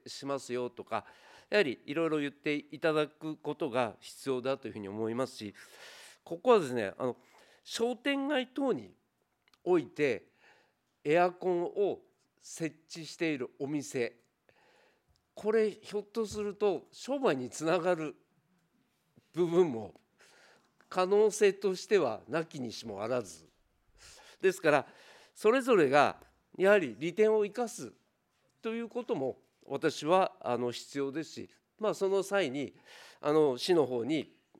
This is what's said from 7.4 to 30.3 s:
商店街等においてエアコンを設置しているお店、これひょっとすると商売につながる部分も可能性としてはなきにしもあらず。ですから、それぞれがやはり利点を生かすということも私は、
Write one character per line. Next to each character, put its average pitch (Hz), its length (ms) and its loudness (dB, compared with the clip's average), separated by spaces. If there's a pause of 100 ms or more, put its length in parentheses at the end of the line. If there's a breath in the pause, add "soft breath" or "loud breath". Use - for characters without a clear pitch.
商 240 320 -2
店 277 320 -2
街 254 180 -2
等 269 260 -2
に 113 220 -6 (680)
お 180 140 4
い 135 80 -2
て 131 380 -2 (800 soft breath)
エ 156 160 4
ア 180 100 4
コ 175 180 -6
ン 175 140 0
を 175 380 -2 (400)
設 156 360 -10 (120)
置 160 180 -14
し - 100 -16
て 165 160 0
い 139 60 -4
る 123 120 -6 (100)
お 139 80 -4
店、 135 480 -4 (1160 soft breath)
こ 214 180 -4
れ 220 180 2
ひ - 260 -12
ょ 208 40 -4
っ - 20 -10
と 220 240 -6
す 208 160 -8
る 202 120 -6
と 196 360 0
商 - 300 -6
売 185 160 2
に 123 120 -6
つ - 160 -10
な 170 140 2
が 180 160 2
る 156 220 -8 (1160)
部 170 140 0
分 170 240 4
も 107 240 -8 (920 soft breath)
可 185 180 0
能 208 240 4
性 196 220 4
と 190 240 -2
し - 100 -12
て 208 120 4
は 113 300 0
な 160 160 -2
き 151 140 -14
に 120 140 -8
し - 160 -14
も 101 160 -6
あ 113 40 -4
ら 123 140 0
ず。 82 260 -16 (920 loud breath)
で 185 100 4
す 180 100 -4
か 151 120 4
ら、 139 140 4 (460 loud breath)
そ 214 200 2
れ 269 100 4
ぞ 240 140 4
れ 151 120 6
が 131 280 4 (420)
や 190 120 4
は 208 100 8
り 120 180 -6
利 165 160 -4
点 214 180 4
を 214 120 2
生 202 100 -8
か 240 140 -4
す 127 240 -12 (680)
と 226 100 -6
い 226 100 -4
う 233 80 -8
こ 240 160 -8
と 240 100 -2
も 131 240 -4 (260)
私 147 420 -4
は、 185 340 2